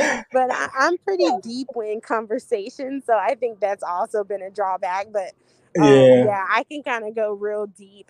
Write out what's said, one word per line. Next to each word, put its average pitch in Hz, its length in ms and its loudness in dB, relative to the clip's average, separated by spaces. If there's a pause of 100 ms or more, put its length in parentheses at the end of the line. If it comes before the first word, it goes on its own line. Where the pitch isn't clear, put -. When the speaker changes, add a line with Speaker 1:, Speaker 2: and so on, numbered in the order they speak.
(320)
Speaker 1:
But 254 200 2
I, 277 240 -4
I'm 320 220 2
pretty 349 320 0 (140)
deep 247 240 -10 (180)
in 214 160 -6
conversation, 233 1040 -6
so 233 100 2
I 208 200 0
think 226 240 -6
that's 196 240 -4
also 196 400 -4
been 196 180 -8
a 190 80 -12
drawback, 190 600 -6
but, 190 220 -6 (440)
um, 156 80 4
Speaker 2:
Yeah. 131 400 8
Speaker 1:
yeah, 190 240 0
I 214 140 0
can 294 180 -12
kinda 226 300 -6
go 214 220 -4
real 208 340 -6
deep 196 420 -20